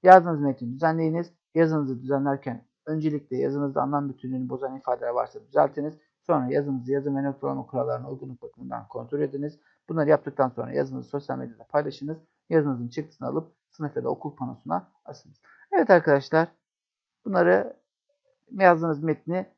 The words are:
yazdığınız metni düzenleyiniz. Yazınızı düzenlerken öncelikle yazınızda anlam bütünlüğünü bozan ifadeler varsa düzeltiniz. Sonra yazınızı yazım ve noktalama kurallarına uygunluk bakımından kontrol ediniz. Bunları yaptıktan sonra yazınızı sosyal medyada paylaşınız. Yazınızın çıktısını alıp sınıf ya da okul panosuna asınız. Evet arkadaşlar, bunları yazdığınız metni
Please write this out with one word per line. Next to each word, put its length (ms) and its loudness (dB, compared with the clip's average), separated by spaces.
yazdığınız 380 10
metni 320 -2
düzenleyiniz. 600 -2
Yazınızı 460 2
düzenlerken 640 -2
öncelikle 520 -4
yazınızda 440 -2
anlam 280 -2
bütünlüğünü 400 -8
bozan 260 -8
ifadeler 340 -4
varsa 380 -4
düzeltiniz. 460 0
Sonra 260 0
yazınızı 440 -2
yazım 260 -2
ve 60 -2
noktalama 420 -6
kurallarına 440 -6
uygunluk 320 -14
bakımından 460 -14
kontrol 340 -8
ediniz. 380 -6
Bunları 200 0
yaptıktan 400 2
sonra 220 -8
yazınızı 380 -4
sosyal 280 -6
medyada 260 -14
paylaşınız. 540 -6
Yazınızın 380 0
çıktısını 400 -12
alıp 280 -6
sınıf 260 -10
ya 80 -4
da 60 -4
okul 260 -8
panosuna 560 -8
asınız. 360 -20
Evet 180 2
arkadaşlar, 580 4
bunları 520 2
yazdığınız 520 2
metni 420 -4